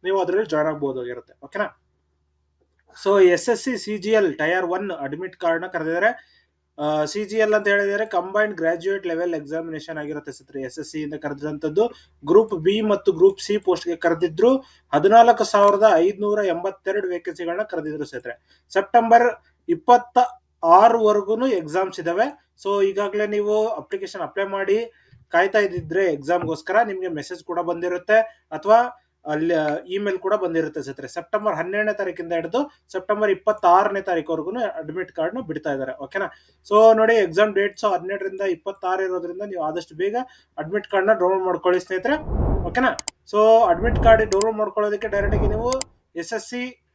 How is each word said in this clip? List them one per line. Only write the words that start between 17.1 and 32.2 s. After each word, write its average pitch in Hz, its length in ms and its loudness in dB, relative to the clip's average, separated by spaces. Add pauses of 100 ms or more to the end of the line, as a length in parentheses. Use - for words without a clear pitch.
ಕರೆದಿದ್ರು 151 440 -8
ಸ್ನೇಹಿತರೆ. - 680 -16
ಸೆಪ್ಟೆಂಬರ್ 226 680 4 (280)
ಇಪ್ಪತ್ತ 240 480 4 (460)
ಆರವರೆಗೂನು 214 840 4
ಎಕ್ಸಾಮ್ಸ್ 185 520 -4
ಇದಾವೆ. 185 640 -4
So, 202 220 0
ಈಗಾಗಲೇ 202 420 -2
ನೀವು 208 400 0
ಅಪ್ಲಿಕೇಶನ್ 190 540 -10
ಅಪ್ಲೈ 196 240 -4
ಮಾಡಿ 196 460 -2 (360)
ಕಾಯ್ತಾ 190 320 2
ಇದ್ದಿದ್ರೆ 180 460 -2
ಎಕ್ಸಾಮ್‌ಗೋಸ್ಕರ 160 680 -2 (100)
ನಿಮ್ಗೆ 190 220 -8
ಮೆಸೇಜ್ 160 360 -10
ಕೂಡ 175 160 -6
ಬಂದಿರುತ್ತೆ, 175 640 0 (300)
ಅಥವಾ 220 540 2 (200)
ಅಲ್ಲಿ, 156 280 -2
ಆ, 156 140 0 (200)
ಇಮೇಲ್ 190 300 -4
ಕೂಡ 190 160 -2
ಬಂದಿರುತ್ತೆ 165 480 -4
ಸ್ನೇಹಿತರೆ. 131 260 -12
ಸೆಪ್ಟೆಂಬರ್ 208 480 -4
ಹನ್ನೆರಡನೇ 208 380 -4
ತಾರೀಕಿಂದ 175 400 -6